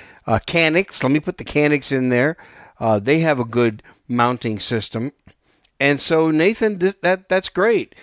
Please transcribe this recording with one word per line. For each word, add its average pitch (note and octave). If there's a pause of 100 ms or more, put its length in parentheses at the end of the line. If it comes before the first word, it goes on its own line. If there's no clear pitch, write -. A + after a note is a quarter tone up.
(280)
uh, A2+
Canucks. E3
Let C3
me D3+
put E3+
the -
Canucks D3
in B2+
there. B2+ (420)
Uh, A2
they C3+
have D#3
a A#2
good A2+ (240)
mounting A#2+
system. A#2 (680)
And C#3
so, D#3+
Nathan, G3+
th-, F#3
that, F#3+
that's F#3
great. F#3+